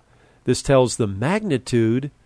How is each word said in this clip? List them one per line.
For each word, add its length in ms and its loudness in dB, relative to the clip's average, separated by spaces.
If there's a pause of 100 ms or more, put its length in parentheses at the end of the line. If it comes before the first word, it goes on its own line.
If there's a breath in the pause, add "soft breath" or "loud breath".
(440 soft breath)
This 180 0
tells 360 2
the 100 0
magnitude, 1040 -2 (140)